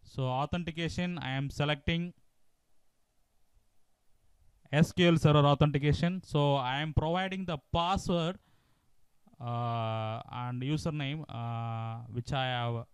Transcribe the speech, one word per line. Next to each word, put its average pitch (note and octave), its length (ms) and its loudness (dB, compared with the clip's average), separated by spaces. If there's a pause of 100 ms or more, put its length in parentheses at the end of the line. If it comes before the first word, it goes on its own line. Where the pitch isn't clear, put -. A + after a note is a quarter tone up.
So - 200 -6
authentication, E3 960 -2
I C3 120 -6
am C3+ 200 -2
selecting D#3+ 600 -2 (2500)
S D3+ 200 4
Q F3 180 6
L E3 80 6
Server D3 300 6
authentication. D3 800 2
So C#3+ 300 2
I C3 260 -2
am D#3 140 -4
providing F#3 500 -2
the E3 140 -4 (120)
password, F3 680 0 (1000)
uh, A#2 840 -4 (100)
and B2 320 -6
username, D3+ 680 -4
uh, A#2 720 -6 (100)
which A#2 220 -6
I C3 120 0
have A#2+ 480 -2